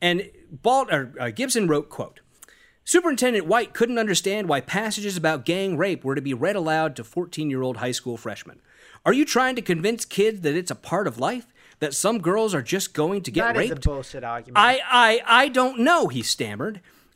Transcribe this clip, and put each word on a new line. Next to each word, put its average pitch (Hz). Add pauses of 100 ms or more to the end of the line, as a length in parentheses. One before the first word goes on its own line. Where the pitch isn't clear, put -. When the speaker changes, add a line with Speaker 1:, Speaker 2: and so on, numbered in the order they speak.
Speaker 1:
and 175 (200)
Bald-, 247
or, 135
uh, 120
Gibson 233
wrote, 151
quote, - (640)
"Superintendent 254
White 196
couldn't 240
understand 196
why 143
passages 202
about 156
gang 185
rape 175
were 135
to 143
be 139
read 156
aloud 156
to 120
fourteen-year-old 139
high 127
school 120
freshmen. - (460)
Are 185
you 277
trying 254
to 247
convince 190
kids 208
that 147
it's 175
a 131
part 190
of 117
life? 226 (260)
That 147
some 220
girls 196
are 143
just 190
going 180
to 131
get 226
Speaker 2:
That 220
is 240
a -
Speaker 1:
raped?" 135
Speaker 2:
bullshit 139
argument. 120
Speaker 1:
"I, 247 (100)
I, 240 (220)
I 285
don't 254
know," 285
he 123
stammered. 131 (360)